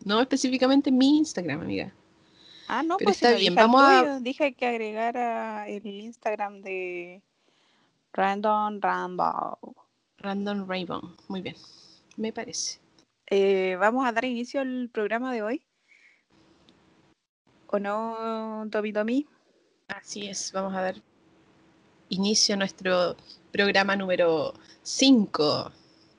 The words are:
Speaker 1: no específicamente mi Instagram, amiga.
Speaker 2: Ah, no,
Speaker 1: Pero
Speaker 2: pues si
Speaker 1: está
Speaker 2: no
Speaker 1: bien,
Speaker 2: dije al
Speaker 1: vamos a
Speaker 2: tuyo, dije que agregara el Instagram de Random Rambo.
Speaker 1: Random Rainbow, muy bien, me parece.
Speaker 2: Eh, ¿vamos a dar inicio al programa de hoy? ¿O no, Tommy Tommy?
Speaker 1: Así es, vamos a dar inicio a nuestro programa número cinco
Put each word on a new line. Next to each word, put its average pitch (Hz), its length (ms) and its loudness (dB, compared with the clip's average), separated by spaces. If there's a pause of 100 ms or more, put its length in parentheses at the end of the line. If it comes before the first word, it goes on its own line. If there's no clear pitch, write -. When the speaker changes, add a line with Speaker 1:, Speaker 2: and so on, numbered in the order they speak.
Speaker 1:
no 208 160 2
específicamente 262 720 2
mi 269 280 6
Instagram, 175 420 -4
amiga. 98 320 -6 (760)
Speaker 2:
Ah, 247 160 -2
no, 330 140 -2
Speaker 1:
Pero 403 120 0
Speaker 2:
pues 381 80 4
si - 80 2
Speaker 1:
está 240 80 8
Speaker 2:
no 202 60 2
Speaker 1:
bien, 185 120 4
Speaker 2:
dije 175 80 4
al 226 80 10
Speaker 1:
vamos 254 160 8
a 277 180 8
Speaker 2:
tuyo, 269 200 0
dije 269 320 -2
que - 140 -6
agregara 226 1000 -4
el 208 180 -10
Instagram 202 760 -8
de 180 600 -10 (920)
Random 208 680 0
Rambo. 180 760 -2 (580)
Speaker 1:
Random 202 500 -6
Rainbow, 185 340 -6 (260)
muy 190 140 -6
bien, - 140 -10 (640)
me 214 160 -4
parece. - 460 -8 (480)
Speaker 2:
Eh, 190 520 2
¿vamos 233 260 2
a 240 60 0
dar 233 140 -2
inicio 247 360 -6
al 254 300 -6
programa 226 420 -4
de 226 100 -4
hoy? 233 220 -6 (2000)
¿O 202 120 -2
no, 220 920 -6
Tommy 214 220 -4
Tommy? 226 340 -2 (640)
Speaker 1:
Así 202 380 -12
es, - 260 -10
vamos 190 200 -4
a 190 80 -4
dar 185 140 -4 (1120)
inicio 202 460 0
a - 20 0
nuestro 185 600 0 (340)
programa 196 460 2
número 175 560 0 (280)
cinco 175 920 2 (480)